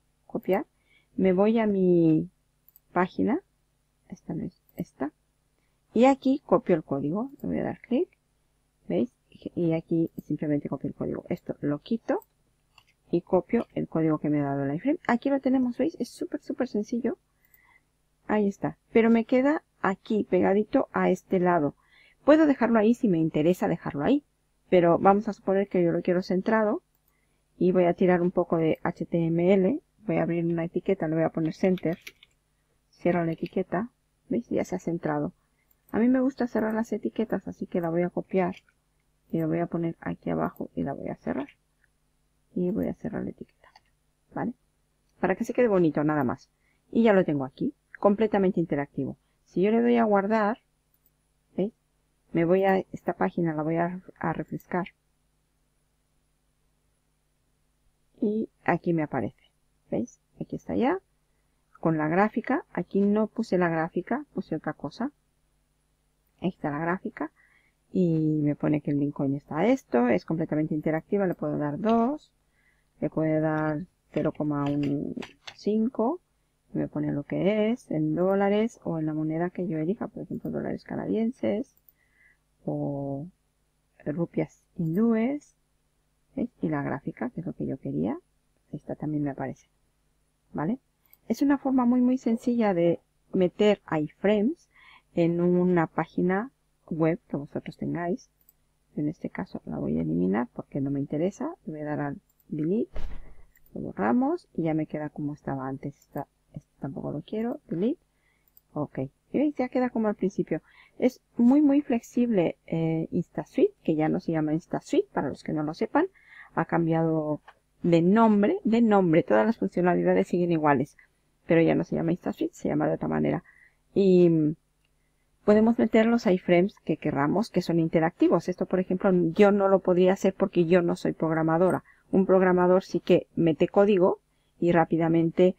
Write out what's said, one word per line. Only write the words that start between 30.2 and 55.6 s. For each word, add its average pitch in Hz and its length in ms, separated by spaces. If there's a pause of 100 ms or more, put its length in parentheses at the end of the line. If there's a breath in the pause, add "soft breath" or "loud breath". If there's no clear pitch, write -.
abrir 170 220
una 165 200
etiqueta, 180 420
le 156 80
voy 165 80
a 160 60
poner 160 240
center. 180 440 (920)
Cierro 175 340
la 165 80
etiqueta. 185 560 (380)
¿Veis? - 220
Ya - 160
se - 100
ha 185 40
centrado. 156 540 (580)
A 202 80
mí 240 100
me 254 100
gusta 254 280
cerrar 220 260
las 220 180
etiquetas, 214 560
así 180 200
que - 120
la 170 100
voy 170 120
a 175 80
copiar. 185 460 (760)
Y 165 80
la 160 80
voy 165 120
a 170 80
poner 165 320
aquí 170 300
abajo 165 460
y - 80
la 143 100
voy - 160
a - 60
cerrar. - 320 (1080)
Y 180 160
voy 185 160
a 190 80
cerrar - 280
la - 60
etiqueta. - 400 (640)
¿Vale? 180 200 (640)
Para 185 160
que 233 80
se 233 100
quede 247 140
bonito, 170 360
nada 151 200
más. - 260 (420)
Y 226 120
ya 220 100
lo 190 100
tengo 143 220
aquí, - 280 (260)
completamente 202 600
interactivo. 143 580 (280)
Si - 160
yo 202 100
le 233 100
doy 240 160
a 233 60
guardar, 208 560 (960)
¿veis? 196 180 (600)
Me 165 120
voy 190 200
a 190 140 (120)
esta - 220
página, 175 400
la 151 100
voy 165 140
a, 180 240 (180)
a 165 140
refrescar. 165 540 (3250)